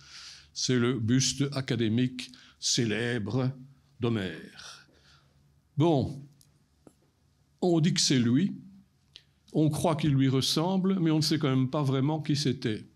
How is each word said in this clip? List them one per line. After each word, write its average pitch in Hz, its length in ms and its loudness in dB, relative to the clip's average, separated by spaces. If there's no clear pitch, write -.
C'est 127 240 0
le 120 200 2
buste 127 540 0
académique 127 800 -2
célèbre 120 920 -2
d'Homère. 101 840 -6
Bon, 143 460 0
on 170 200 4
dit 190 140 4
que 185 60 0
c'est 139 180 4
lui, 123 360 2
on 151 160 2
croit 151 280 0
qu'il 156 160 0
lui 135 160 4
ressemble, 180 720 0
mais 160 100 2
on 156 60 2
ne 156 60 2
sait 156 160 0
quand 156 100 0
même 131 220 2
pas 151 120 -2
vraiment 139 380 0
qui 151 160 -2
c'était. 123 600 -2